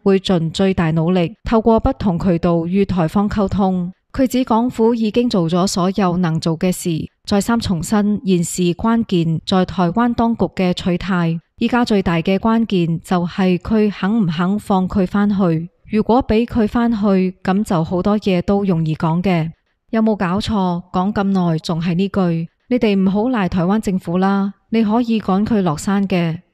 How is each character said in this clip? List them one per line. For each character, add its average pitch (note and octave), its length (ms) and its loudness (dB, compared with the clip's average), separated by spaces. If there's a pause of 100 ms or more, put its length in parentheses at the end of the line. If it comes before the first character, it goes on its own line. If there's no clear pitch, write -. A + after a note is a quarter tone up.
會 G3 160 4
盡 E3 320 0
最 F#3+ 220 0
大 E3 180 0
努 E3 200 2
力， F3 220 0 (120)
透 A3+ 160 2
過 A3+ 180 4
不 C4+ 140 0
同 F3 260 -2
渠 F3 200 2
道 E3+ 260 0
與 F#3+ 180 2
台 F3+ 240 0
方 G3+ 220 0
溝 G3 180 0
通。 F#3 460 0 (180)
佢 C4 160 2
指 B3+ 160 0
港 A#3+ 260 2
府 A#3 240 2
已 A3 160 0
經 A#3+ 200 0
做 E3+ 200 0
咗 F3+ 160 2
所 F#3+ 300 0
有 F3+ 220 0
能 E3 220 0
做 D#3+ 200 -2
嘅 F#3 120 0
事， E3 360 -4 (180)
再 G3+ 140 0
三 A#3 200 0
重 E3+ 220 -2
申 G#3 440 0
現 F3+ 180 2
時 - 180 -6 (120)
關 A3+ 340 0
鍵 E3 380 0
在 F#3 180 2
台 F3+ 260 -2
灣 A#3 240 0
當 A#3 220 0
局 F#3+ 120 -2
嘅 F3+ 260 -2
取 F3+ 240 -2
態， E3+ 420 -2 (200)
依 A#3 80 0
家 A#3+ 180 0
最 G3+ 160 2
大 E3+ 160 0
嘅 F#3+ 200 0
關 A3+ 280 0
鍵 E3+ 340 0
就 F3+ 260 -2
係 F#3 340 0
佢 G#3+ 320 0
肯 G#3 320 0
唔 D#3+ 40 0
肯 F3+ 320 -2
放 F#3 300 0
佢 F#3 180 0
返 G#3 220 0
去。 F3 400 0 (200)
如 G#3 140 0
果 A#3+ 200 2
畀 A3 220 0
佢 A3 220 0
返 A#3 240 0
去， F#3+ 520 0
噉 G3 200 0
就 E3 200 0
好 F3+ 180 -2
多 G#3 180 2
嘢 F3+ 220 0
都 G3+ 240 0
容 E3 200 0
易 D#3 100 -2
講 E3 260 -2
嘅。 E3+ 280 0 (420)
有 A3 100 0
冇 A3 140 2
搞 G3 240 -2
錯？ F#3 520 -2
講 F#3+ 220 -2
咁 G3+ 100 -2
耐 F3+ 360 0
仲 E3 220 -4
係 E3+ 140 -2
呢 G3 120 0
句， E3+ 400 -2 (220)
你 B3 100 0
哋 G#3 160 2
唔 F#3+ 140 2
好 G#3 200 0
賴 G#3 200 0
台 F3+ 120 -2
灣 G3 180 2
政 F#3 180 -2
府 F3+ 220 -4
啦， G3 340 0 (160)
你 A3+ 140 2
可 G#3+ 180 0
以 A3+ 180 0
趕 G3+ 240 0
佢 G#3+ 200 0
落 D#3 120 0
山 G3 320 -2
嘅， E3+ 320 -2 (140)